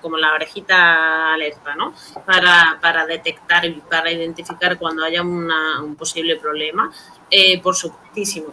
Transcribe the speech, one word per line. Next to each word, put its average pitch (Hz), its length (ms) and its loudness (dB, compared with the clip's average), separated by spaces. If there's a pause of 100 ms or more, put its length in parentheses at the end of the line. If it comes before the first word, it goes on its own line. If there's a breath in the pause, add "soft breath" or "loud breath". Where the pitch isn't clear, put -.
como 160 160 -8
la 156 160 2
orejita 160 1000 2
alerta, 151 400 -6
¿no? 226 180 -6 (320 loud breath)
Para, 175 560 6
para 165 240 2
detectar 165 640 -2
y 170 60 -4 (180)
para 165 200 0
identificar 170 680 -4
cuando 160 260 -4
haya 165 160 -2
una, 165 640 -2
un 151 120 -10
posible 165 420 -4
problema, 156 540 -4 (400 loud breath)
eh, 190 300 4
por 180 160 0
supuestísimo. 170 760 -8